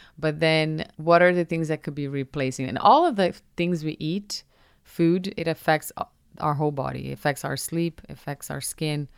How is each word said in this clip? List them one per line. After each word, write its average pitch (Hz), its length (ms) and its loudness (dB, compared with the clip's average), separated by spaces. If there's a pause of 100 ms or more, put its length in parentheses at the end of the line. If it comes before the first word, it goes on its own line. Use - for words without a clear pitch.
(180)
But 151 220 -2
then 156 480 2 (100)
what 170 240 4
are 180 120 8
the 175 120 2
things 165 220 -2
that 151 160 -4
could 151 120 -8
be 143 120 -6
replacing? 135 600 -4
And 117 120 -6
all 285 260 8
of 294 100 0
the 190 180 2 (240)
things 170 260 0
we 156 160 -6
eat, 185 440 -6 (400)
food, 180 540 0
it 165 100 -4
affects 156 500 0
o-, - 100 -6 (320)
our 156 140 0
whole 151 180 0
body. 135 380 -6
It 135 40 -8
affects 139 320 -4
our 139 120 -6
sleep, 165 500 -4
it - 60 -18
affects - 380 -12
our 143 100 -8
skin, 147 460 -6 (100)